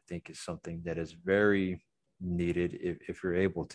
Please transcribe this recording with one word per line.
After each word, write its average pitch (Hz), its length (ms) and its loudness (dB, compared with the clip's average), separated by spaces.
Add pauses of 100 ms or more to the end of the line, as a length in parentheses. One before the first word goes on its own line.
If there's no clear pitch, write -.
think 85 220 -10
is 78 80 -16
something 85 460 -8
that 82 140 -4
is 80 140 -6
very 98 720 4 (360)
needed 87 600 0
if, 87 180 -4 (100)
if 90 160 -10
you're 87 100 0
able 87 300 2 (100)